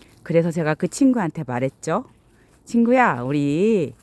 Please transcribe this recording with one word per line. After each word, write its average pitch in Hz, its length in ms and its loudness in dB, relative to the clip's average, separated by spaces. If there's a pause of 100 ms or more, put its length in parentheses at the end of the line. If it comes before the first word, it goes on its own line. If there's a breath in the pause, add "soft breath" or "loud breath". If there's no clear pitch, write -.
(240 soft breath)
그래서 165 280 0
제가 156 240 -2
그 180 140 -4
친구한테 233 580 0
말했죠. 135 560 -4 (600 soft breath)
"친구야, 233 560 2
우리 147 800 0